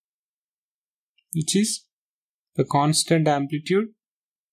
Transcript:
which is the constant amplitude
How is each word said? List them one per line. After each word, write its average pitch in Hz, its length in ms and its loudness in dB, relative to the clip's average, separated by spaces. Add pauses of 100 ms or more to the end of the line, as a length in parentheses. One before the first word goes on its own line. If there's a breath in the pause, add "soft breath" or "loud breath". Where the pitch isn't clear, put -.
(1300)
which 160 220 -4
is 214 300 -2 (720)
the 135 100 0
constant 151 600 2
amplitude 151 680 -2 (600)